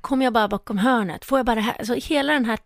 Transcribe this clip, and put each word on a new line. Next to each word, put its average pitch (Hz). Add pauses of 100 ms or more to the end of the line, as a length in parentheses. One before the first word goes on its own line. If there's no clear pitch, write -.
Kommer 262
jag 240
bara 214
bakom 202
hörnet? 214
Får 269
jag 240
bara 226
här? -
Så 233
hela 285
den 262
här 220